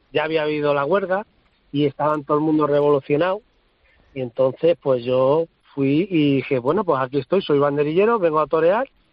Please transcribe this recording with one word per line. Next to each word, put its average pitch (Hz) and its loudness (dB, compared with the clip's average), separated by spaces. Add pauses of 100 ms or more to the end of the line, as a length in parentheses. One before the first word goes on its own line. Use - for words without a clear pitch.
(120)
ya 151 -2
había 156 -2
habido 147 -2
la 143 0
huelga 190 -2 (440)
y 143 -2
estaban 147 -2
todo 151 0
el 156 -2
mundo 156 0
revolucionado. 147 0 (720)
Y 135 -8
entonces, 131 0
pues 127 -2
yo 131 0 (260)
fui 143 0
y 147 2
dije, 131 -2
"Bueno, 160 0
pues 143 0
aquí 131 -4
estoy, 185 -2
soy 147 0
banderillero, 151 0
vengo 156 0
a 151 0
torear, 170 0 (240)